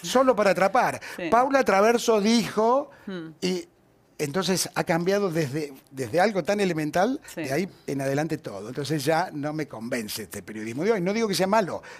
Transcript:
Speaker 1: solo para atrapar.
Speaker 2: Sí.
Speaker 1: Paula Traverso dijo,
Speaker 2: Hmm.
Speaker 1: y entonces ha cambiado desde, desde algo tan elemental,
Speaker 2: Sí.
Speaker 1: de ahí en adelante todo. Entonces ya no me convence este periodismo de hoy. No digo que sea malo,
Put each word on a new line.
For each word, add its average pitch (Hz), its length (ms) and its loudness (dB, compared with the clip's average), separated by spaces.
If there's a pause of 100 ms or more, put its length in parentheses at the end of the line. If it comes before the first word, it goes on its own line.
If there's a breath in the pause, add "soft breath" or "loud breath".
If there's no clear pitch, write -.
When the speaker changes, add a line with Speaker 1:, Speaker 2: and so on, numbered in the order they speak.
Speaker 1:
solo 247 340 4
para 202 140 4
atrapar. 185 500 2 (160 loud breath)
Speaker 2:
Sí. 180 140 -6
Speaker 1:
Paula 262 340 4
Traverso 220 560 4
dijo, 226 720 2 (160)
Speaker 2:
Hmm. 170 240 -10 (100)
Speaker 1:
y 180 260 -4 (520)
entonces 165 560 -2
ha 156 100 0
cambiado 185 460 0
desde, 151 420 -2 (180)
desde 131 300 -2
algo 190 240 2
tan 208 160 0
elemental, 180 600 0 (120)
Speaker 2:
Sí. 349 100 -8
Speaker 1:
de - 100 -6
ahí 185 140 -2 (180)
en 139 160 -4
adelante 147 340 -2
todo. 104 320 -12
Entonces 143 340 -4
ya 160 300 0
no 151 220 -6
me 156 120 -6
convence 113 580 -8
este 98 180 -12
periodismo 110 420 -8
de 220 80 2
hoy. 214 80 -2
No 185 140 -2
digo 226 120 0
que 196 80 -2
sea 175 120 0
malo, 190 360 0 (180 loud breath)